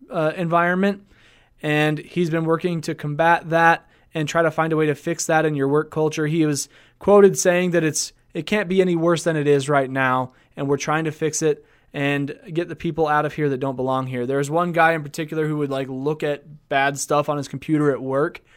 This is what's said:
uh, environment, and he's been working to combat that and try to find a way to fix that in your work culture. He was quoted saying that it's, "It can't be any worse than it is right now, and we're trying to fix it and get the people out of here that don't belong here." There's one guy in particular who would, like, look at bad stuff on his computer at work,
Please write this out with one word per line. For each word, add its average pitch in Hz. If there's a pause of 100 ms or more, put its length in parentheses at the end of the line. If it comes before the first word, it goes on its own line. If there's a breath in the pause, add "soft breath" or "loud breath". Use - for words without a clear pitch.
(100)
uh, 156
environment, 180 (560 soft breath)
and 151
he's 170
been 165
working 165
to 156
combat 165
that 165 (240 soft breath)
and 156
try 170
to 165
find 160
a 160
way 156
to 147
fix 165
that 160
in 151
your 139
work 151
culture. 156
He 156
was 147 (300 soft breath)
quoted 196
saying 180
that 170
it's, - (220)
"It 147
can't 208
be 185
any 180
worse 165
than 165
it 147
is 143
right 139
now, 131 (240 soft breath)
and 143
we're 143
trying 156
to 156
fix 151
it 147 (280 soft breath)
and 143 (160)
get 170
the 170
people 160
out 151
of 147
here 147
that 131
don't 135
belong 131
here." 123
There's 139
one 175
guy 165
in 160
particular 156
who 151
would, 143
like, 135
look 139
at 147
bad 139
stuff 147
on 147
his 143
computer 147
at 117
work, 135 (160 soft breath)